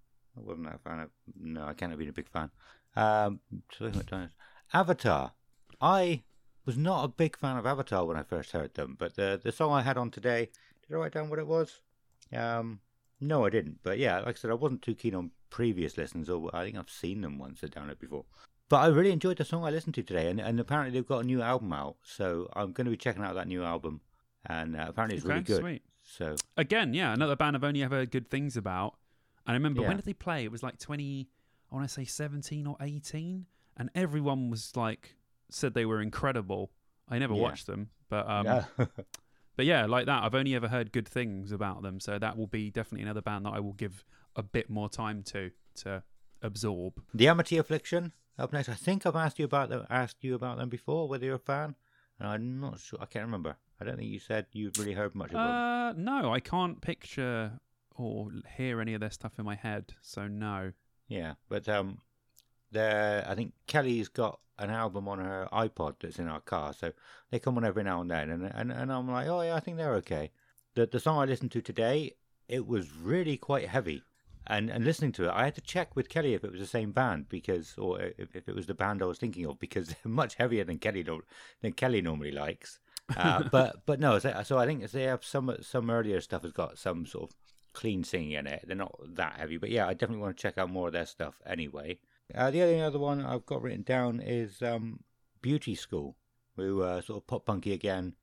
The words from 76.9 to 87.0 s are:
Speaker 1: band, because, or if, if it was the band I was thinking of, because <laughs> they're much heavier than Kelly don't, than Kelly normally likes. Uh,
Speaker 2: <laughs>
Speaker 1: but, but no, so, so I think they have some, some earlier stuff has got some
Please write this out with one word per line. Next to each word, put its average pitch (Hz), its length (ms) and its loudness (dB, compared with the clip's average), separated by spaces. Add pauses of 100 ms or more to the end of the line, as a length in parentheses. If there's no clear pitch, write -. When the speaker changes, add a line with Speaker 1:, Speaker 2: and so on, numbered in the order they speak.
Speaker 1:
band, 95 380 2
because, 87 480 -2
or 95 220 0 (180)
if, 95 180 -10
if 92 140 -12
it 95 40 -4
was 95 120 -6
the 98 80 -4
band 98 280 0
I 95 40 2
was 87 120 -2
thinking 90 280 -4
of, 71 120 -6
because - 300 -4
<laughs> 160 160 -12
they're 113 80 -4
much 123 220 0
heavier 117 300 2
than 82 140 -4
Kelly 98 240 0
don't, 78 220 -4 (380)
than 110 100 -2
Kelly 123 300 2
normally 76 300 -2
likes. 73 460 -6 (380)
Uh, 87 320 6
Speaker 2:
<laughs> - 20 -6
Speaker 1:
but, - 360 4
but 143 120 2
no, 131 200 8
so, 107 260 0
so 135 140 4
I 123 80 6
think 131 240 -2
they 135 140 -2
have 127 200 0
some, 131 380 -2
some 117 260 0
earlier 110 320 2
stuff 85 220 -4
has 85 100 -6
got - 260 -2
some 87 280 -2